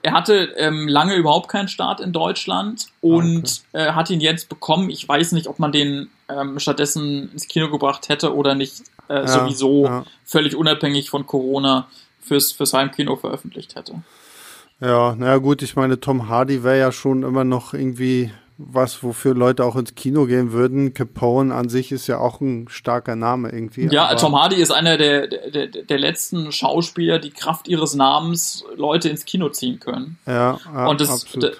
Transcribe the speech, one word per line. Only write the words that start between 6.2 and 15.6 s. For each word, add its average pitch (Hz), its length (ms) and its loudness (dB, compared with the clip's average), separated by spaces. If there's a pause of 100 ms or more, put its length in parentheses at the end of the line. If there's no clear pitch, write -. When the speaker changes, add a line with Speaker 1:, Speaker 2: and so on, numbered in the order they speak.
Speaker 1:
ähm, 139 320 -8
stattdessen 143 720 -4
ins - 160 -12
Kino 160 200 0
gebracht 139 400 -2
hätte 147 260 0
oder 139 200 2
nicht, 135 280 -6 (260)
äh, 143 120 -6
Speaker 2:
Ja, 135 60 -2
Speaker 1:
sowieso 131 600 4
Speaker 2:
ja. 123 180 -2 (200)
Speaker 1:
völlig 151 300 0
unabhängig 143 540 0
von 139 180 -6
Corona 135 600 0 (320)
fürs, 143 320 0
fürs 143 220 -2
Heimkino 139 420 0
veröffentlicht - 580 -10
hätte. 165 280 -14 (760)
Speaker 2:
Ja, 120 380 4
na 127 100 -2
ja, 135 100 6
gut, 139 240 2